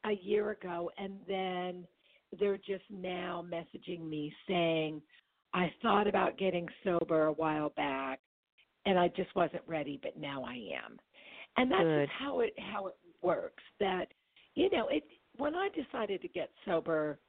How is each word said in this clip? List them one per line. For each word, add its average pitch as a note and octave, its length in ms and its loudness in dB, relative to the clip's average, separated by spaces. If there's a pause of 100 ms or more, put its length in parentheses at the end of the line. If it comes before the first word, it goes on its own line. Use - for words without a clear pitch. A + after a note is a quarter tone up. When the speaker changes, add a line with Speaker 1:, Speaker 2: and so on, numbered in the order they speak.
Speaker 1:
a G#3+ 80 0
year G#3 380 0
ago, F3 480 -6
and G3 200 -8 (100)
then F3+ 580 -4 (520)
they're G3+ 200 2
just G3 320 -8
now F3+ 580 -6
messaging E3+ 600 -8
me D3+ 240 -4 (140)
saying, D#3+ 560 2 (500)
"I F3+ 200 0 (100)
thought C4 240 4
about G3 320 2
getting F3 300 0 (160)
sober E3 420 4
a D#3 60 2
while D3+ 380 0
back, C3+ 500 -4 (680)
and F#3+ 120 6
I F3+ 100 6
just - 260 -4
wasn't E3+ 320 2
ready, D3 360 -4
but - 140 -8
now C#3 280 -6
I B2 100 -8 (300)
am." A1+ 140 -16 (580)
And B3+ 140 4
that's F#4 120 6
Speaker 2:
Good. D3 260 6
Speaker 1:
just - 100 -6
how C4+ 220 -2
it, A3+ 180 2
how G3 280 -6
it - 100 -10 (260)
works. E3+ 400 0 (180)
That, F#3 260 2 (480)
you - 160 4
know, - 180 2
it, D4+ 160 0 (320)
when D4 180 -2
I F#4+ 160 0
decided A3 520 -4
to F3 60 -10
get E3 220 -6 (140)
sober D#3 540 0 (100)